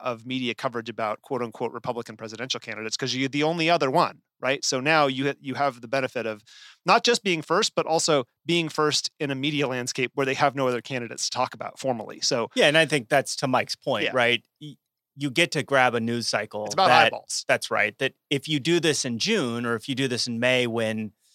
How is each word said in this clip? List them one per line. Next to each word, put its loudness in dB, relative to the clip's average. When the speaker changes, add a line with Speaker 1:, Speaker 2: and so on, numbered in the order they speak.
Speaker 1:
of -6
media -2
coverage -4
about -4
quote -4
unquote -4
Republican -8
presidential -8
candidates -8
'cause -4
you're -2
the -2
only 0
other 4
one, 2
right? -2
So 0
now 4
you 0
ha-, -2
you -8
have -2
the -14
benefit -2
of -6
not 4
just 2
being 0
first, 0
but 0
also 2
being 2
first 0
in -2
a -4
media 0
landscape -4
where 0
they 0
have 2
no 0
other -2
candidates -6
to -
talk -2
about -12
formally. -6
So 0
Speaker 2:
Yeah, 4
and 4
I 6
think -2
that's 2
to -2
Mike's 0
point, -2
Speaker 1:
Yeah. -4
Speaker 2:
right? 2
Y-, -16
you -2
get 2
to 0
grab 4
a 0
news -2
cycle -4
Speaker 1:
It's -8
about 4
Speaker 2:
that 8
Speaker 1:
eyeballs. -4
Speaker 2:
That's 0
right. 0
That -2
if -4
you 0
do 2
this 2
in -4
June 0
or 0
if -10
you -4
do 0
this -2
in -4
May 4
when -2